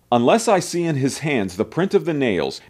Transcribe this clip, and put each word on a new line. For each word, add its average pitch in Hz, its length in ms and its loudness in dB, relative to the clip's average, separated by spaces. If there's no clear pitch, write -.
"Unless 139 340 4
I 196 140 2
see 175 240 -4
in 160 100 0
his 131 240 -2
hands 110 380 -2
the 104 80 0
print 185 300 -4
of 170 100 2
the 165 100 -2
nails, 101 560 -2